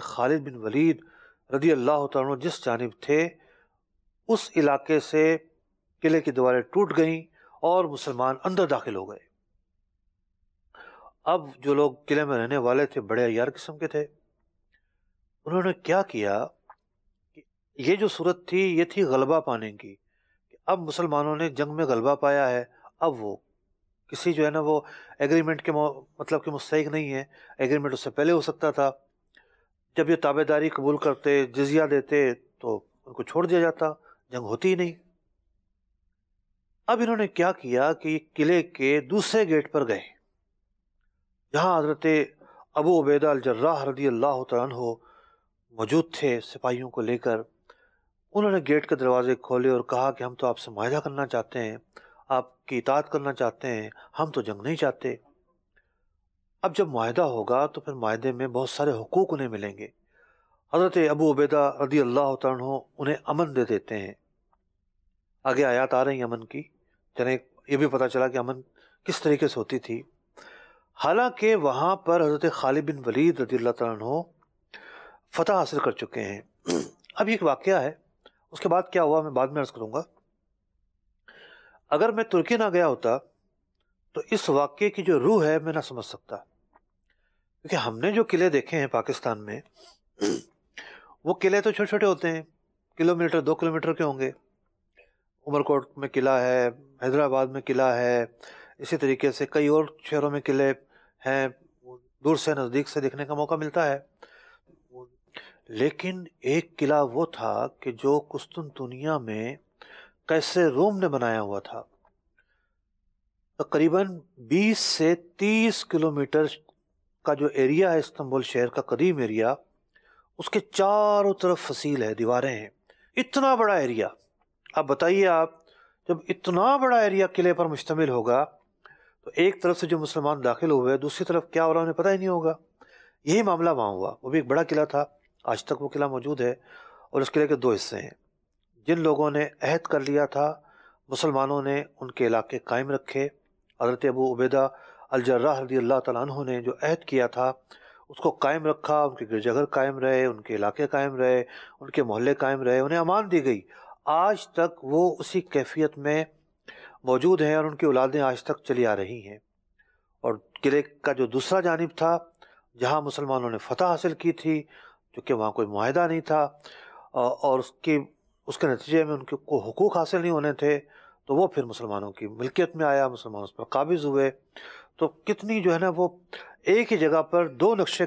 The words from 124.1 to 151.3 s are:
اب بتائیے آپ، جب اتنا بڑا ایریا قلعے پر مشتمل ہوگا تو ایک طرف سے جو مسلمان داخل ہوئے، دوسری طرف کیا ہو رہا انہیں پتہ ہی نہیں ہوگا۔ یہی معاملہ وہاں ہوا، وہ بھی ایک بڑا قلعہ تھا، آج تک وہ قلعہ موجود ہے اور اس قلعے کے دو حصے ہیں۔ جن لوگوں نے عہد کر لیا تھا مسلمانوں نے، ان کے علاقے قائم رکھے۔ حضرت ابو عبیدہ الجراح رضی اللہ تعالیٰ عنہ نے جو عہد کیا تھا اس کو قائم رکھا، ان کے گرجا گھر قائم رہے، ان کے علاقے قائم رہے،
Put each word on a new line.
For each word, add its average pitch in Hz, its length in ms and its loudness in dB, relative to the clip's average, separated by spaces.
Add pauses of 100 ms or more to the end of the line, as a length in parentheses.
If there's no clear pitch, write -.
اب 151 140 -2
بتائیے 175 400 4
آپ، 160 220 4 (580)
جب 175 100 0 (100)
اتنا 185 500 2
بڑا 254 200 2
ایریا 196 300 4
قلعے 180 260 2
پر 170 120 0
مشتمل 156 440 -2
ہوگا 123 360 2 (800)
تو - 120 -16
ایک 190 280 2
طرف 175 140 2
سے 180 100 -4
جو 160 120 0
مسلمان 147 440 -2
داخل 127 280 0
ہوئے، 135 260 4
دوسری 143 280 -6
طرف 165 260 0
کیا 165 140 2
ہو 160 80 4
رہا 165 80 2
انہیں 165 120 -2
پتہ 170 160 0
ہی 196 80 2
نہیں 185 100 -4
ہوگا۔ 165 260 2 (720)
یہی 180 180 4
معاملہ 170 280 2
وہاں 123 200 2
ہوا، 95 320 -4
وہ 131 80 -10
بھی 156 100 2
ایک 127 80 0
بڑا 143 160 2
قلعہ 151 220 0
تھا، 143 200 -2 (380)
آج 117 200 -4
تک - 180 -6
وہ 143 60 -6
قلعہ 143 200 -2
موجود 135 340 -6
ہے 123 100 0 (580)
اور 139 120 0
اس 135 100 -2
قلعے 151 160 2
کے 147 80 2
دو 123 180 2
حصے 104 240 -4
ہیں۔ 95 120 -10 (800)
جن 165 120 2
لوگوں 151 320 2
نے 147 160 0 (140)
عہد 160 200 0
کر 156 180 0
لیا 143 260 2
تھا 147 360 -2 (460)
مسلمانوں 135 540 0
نے، 139 220 -2 (180)
ان - 100 -12
کے 123 160 0
علاقے 113 320 -2
قائم 131 300 -4
رکھے۔ 139 380 -4 (540)
حضرت 123 240 0
ابو 131 300 0
عبیدہ 131 320 2 (420)
الجراح 131 520 2
رضی 131 160 -4
اللہ 127 220 2
تعالیٰ 123 220 -4
عنہ 135 300 -6
نے 123 100 -4
جو 120 100 -2 (100)
عہد 160 240 -2
کیا 127 220 0
تھا 127 260 -2 (560)
اس - 80 -20
کو - 140 0
قائم 156 340 -2
رکھا، 151 380 0
ان 131 120 -2
کے 120 160 -12
گرجا 113 220 0
گھر 143 120 2
قائم 139 340 -2
رہے، 131 260 2
ان 110 160 -4
کے 110 140 -8
علاقے 104 320 -2
قائم 139 280 -2
رہے، 127 280 2 (360)